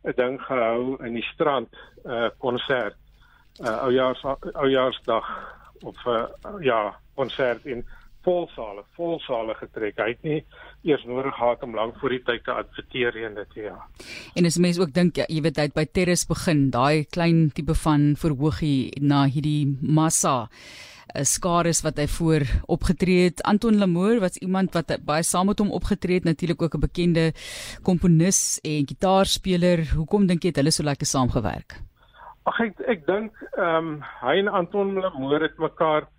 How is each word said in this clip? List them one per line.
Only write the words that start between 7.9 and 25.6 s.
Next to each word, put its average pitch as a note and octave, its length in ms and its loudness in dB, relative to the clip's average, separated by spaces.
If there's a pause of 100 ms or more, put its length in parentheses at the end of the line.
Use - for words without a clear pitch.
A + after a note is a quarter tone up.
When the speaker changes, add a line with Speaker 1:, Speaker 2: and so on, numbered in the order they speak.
Speaker 1:
vol F3 300 0
sale, G#2 280 -12 (140)
vol E3+ 240 -6
sale A2+ 340 -6
getrek. G#2+ 420 -8
Hy A2 120 -2
het A#2+ 140 -8
nie D3+ 220 -4 (400)
eers C#3+ 200 2
nodig C3 300 -4
gehad A#2+ 280 0
om A#2+ 120 -10
lank A2+ 240 -4
voor C3+ 120 -4
die B2+ 120 -4
tyd A#2 220 -2
te B2+ 80 -6
adverteer A#2+ 720 -4
en G#2+ 100 -10
dit, G#2 200 -12
ja. G#2 320 -12 (480)
Speaker 2:
En F3+ 100 4
as E3 140 2
mens F3 200 2
ook E3+ 140 0
dink, F3+ 240 2
ja, C3+ 120 -2
jy D#3 120 -2
weet, D3+ 160 0
hy D#3 60 0
het D3 120 -2
by D#3 100 0
Terrace F3+ 420 0
begin, D3 440 2
daai C#3+ 340 2
klein E3 460 2
tipe D3 240 -2
van D3 420 4
verhoogie C#3+ 840 0
na C#3+ 240 4
hierdie C#3+ 560 0
massa, D#3 680 2 (680)
eh, - 80 0
skares E3+ 600 2
wat D#3 140 -2
hy D3 100 0
voor D#3+ 360 2 (260)
opgetree F3+ 560 2
het. - 200 0
Anton G#3+ 340 4
Lamour G3 420 4
was F#3 180 -2
iemand F#3 360 0
wat D#3+ 300 -2
baie D#3 180 0
saam F3+ 240 0
met G#3 120 0
hom G#3 140 0